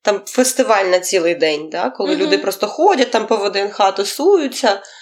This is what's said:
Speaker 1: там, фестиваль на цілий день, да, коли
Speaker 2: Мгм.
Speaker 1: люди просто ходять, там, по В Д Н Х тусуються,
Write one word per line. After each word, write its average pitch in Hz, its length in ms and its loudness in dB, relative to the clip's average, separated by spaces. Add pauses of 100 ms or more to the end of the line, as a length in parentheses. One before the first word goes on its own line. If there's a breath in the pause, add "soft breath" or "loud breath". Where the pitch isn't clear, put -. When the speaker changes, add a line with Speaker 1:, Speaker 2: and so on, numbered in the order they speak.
Speaker 1:
там, - 240 0
фестиваль 226 580 0
на 185 160 2
цілий 170 340 0
день, 156 360 -2
да, 185 200 -4
коли 202 200 -4
Speaker 2:
Мгм. 320 100 0
Speaker 1:
люди 294 180 2
просто 302 280 -4
ходять, 302 440 2
там, 220 160 0
по 220 100 0
В 202 160 -2
Д 196 80 -2
Н 202 100 -2
Х 196 220 2
тусуються, 262 920 0 (200 loud breath)